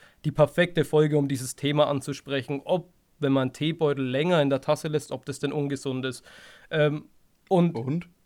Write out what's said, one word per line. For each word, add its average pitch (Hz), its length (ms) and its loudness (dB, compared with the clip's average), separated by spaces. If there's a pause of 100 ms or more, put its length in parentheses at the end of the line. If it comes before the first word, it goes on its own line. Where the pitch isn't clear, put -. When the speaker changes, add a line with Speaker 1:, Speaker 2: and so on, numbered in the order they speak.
(240)
Speaker 1:
die 151 80 -2
perfekte 160 520 2
Folge, 151 340 4
um 143 100 0
dieses 127 260 -4
Thema 147 320 2
anzusprechen, 139 760 -6
ob, 170 280 -4 (260)
wenn 139 140 0
man 131 200 2
Teebeutel 151 520 -2
länger 151 380 2
in 139 80 2
der 135 120 0
Tasse 151 260 -2
lässt, 151 240 -4
ob 131 140 -10
das 139 120 -10
denn 143 140 -4
ungesund 139 540 -4
ist. 127 180 -8 (460)
Ähm, 151 340 0 (440)
und 175 280 4
Speaker 2:
Und? 131 320 -4 (180)